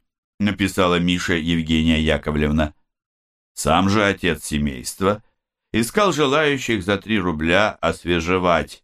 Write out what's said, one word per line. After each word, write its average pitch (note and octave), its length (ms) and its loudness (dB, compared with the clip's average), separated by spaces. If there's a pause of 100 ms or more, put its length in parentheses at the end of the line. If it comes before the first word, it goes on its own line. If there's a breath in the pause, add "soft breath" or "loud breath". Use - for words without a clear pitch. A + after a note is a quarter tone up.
(400)
написала F#2 600 0
Мише F2 380 0
Евгения D#2+ 640 0
Яковлевна. D2+ 720 0 (800)
«Сам F2 360 0
же G#2 160 2
отец F#2 400 -2
семейства D2+ 760 -4 (520)
искал D#3+ 400 0
желающих C#3 720 0
за G2 140 0
три G#2 220 -2
рубля F2 520 0 (100)
освежевать E2+ 1040 0